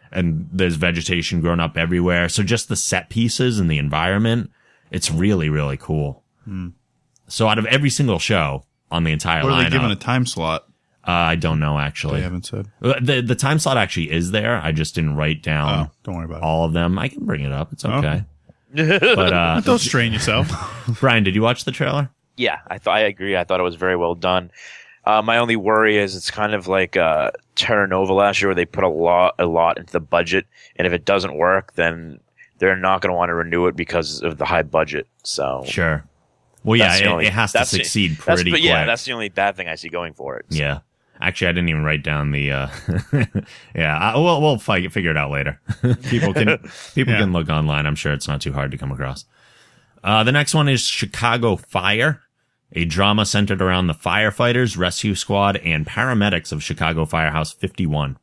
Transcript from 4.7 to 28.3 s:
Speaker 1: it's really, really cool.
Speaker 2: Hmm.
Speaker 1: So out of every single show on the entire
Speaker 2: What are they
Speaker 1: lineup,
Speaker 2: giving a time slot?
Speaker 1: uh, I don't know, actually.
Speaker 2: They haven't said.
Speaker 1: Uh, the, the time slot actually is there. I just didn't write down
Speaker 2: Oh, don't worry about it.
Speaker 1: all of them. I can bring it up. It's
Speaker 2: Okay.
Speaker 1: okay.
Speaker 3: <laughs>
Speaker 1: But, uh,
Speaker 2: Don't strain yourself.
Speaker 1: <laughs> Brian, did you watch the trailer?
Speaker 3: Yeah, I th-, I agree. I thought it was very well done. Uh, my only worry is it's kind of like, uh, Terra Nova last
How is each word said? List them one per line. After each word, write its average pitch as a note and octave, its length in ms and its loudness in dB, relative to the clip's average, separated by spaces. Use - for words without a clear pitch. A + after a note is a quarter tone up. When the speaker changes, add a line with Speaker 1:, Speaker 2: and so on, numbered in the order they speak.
Speaker 1:
it's - 200 -4
really, E2+ 400 2
really D2 260 -2
cool. D2 460 -4
Speaker 2:
Hmm. F#2 240 -10
Speaker 1:
So - 220 0
out G#2+ 100 2
of A2 80 0
every C3+ 240 2
single A#2+ 280 2
show D2 460 0
on E2+ 140 0
the D#2+ 80 2
entire D#2 300 0
Speaker 2:
What C#2+ 100 2
are E2 100 2
they E2+ 60 2
Speaker 1:
lineup, E2 40 -2
Speaker 2:
giving - 180 2
a G2+ 60 -2
time B2 280 -2
slot? D#2+ 400 -4
Speaker 1:
uh, F2+ 60 -2
I E2+ 240 2
don't D#2+ 240 0
know, D2+ 180 0
actually. C#2+ 400 -4
Speaker 2:
They - 60 -2
haven't F2+ 220 -6
said. G#2 220 -8
Speaker 1:
Uh, B2 200 2
the, B2+ 180 2
the A#2+ 140 0
time C#3 240 0
slot C#3+ 180 0
actually F2+ 340 0
is E2+ 200 0
there. A2 320 0
I D#2 100 0
just D#2 220 -2
didn't D2+ 220 0
write D2+ 260 -2
down D2+ 460 0
Speaker 2:
Oh, - 20 -14
don't F#2+ 120 -8
worry E2 80 -6
about D#2+ 140 -10
it. D#2+ 40 -8
Speaker 1:
all D#2+ 220 2
of D#2+ 80 0
them. E2+ 260 0
I A#2+ 100 -4
can D4 180 -8
bring D3+ 160 -2
it C3+ 100 -4
up. C#3+ 200 -4
It's - 120 -12
Speaker 2:
Okay. A2+ 140 -2
Speaker 1:
okay. - 260 0
Speaker 3:
<laughs> E3 440 4
Speaker 1:
But, F2+ 180 4
uh, E2+ 280 4
Speaker 2:
Don't A#3+ 180 4
strain A#2+ 340 0
yourself. A2 380 0
Speaker 1:
<laughs> A2+ 120 -2
Brian, A#2 240 4
did F#2 100 2
you G#2+ 80 2
watch A#2+ 220 0
the C3 80 -6
trailer? C#3 380 -2
Speaker 3:
Yeah, G2 220 0
I F#2 80 -6
th-, G2 120 -4
I G2+ 120 4
agree. G2+ 360 0
I F2 80 2
thought F#2 160 0
it - 20 2
was F2+ 140 -2
very F2+ 200 0
well E2+ 180 0
done. F2+ 360 0
Uh, G#2+ 160 4
my A#2 160 2
only A#2 180 2
worry G#2+ 400 4
is G2 180 0
it's - 160 -8
kind G#2+ 240 -2
of F#2 140 -4
like, F#2+ 260 0
uh, D#2+ 360 2
Terra G2+ 340 2
Nova F#2 240 0
last G2+ 300 4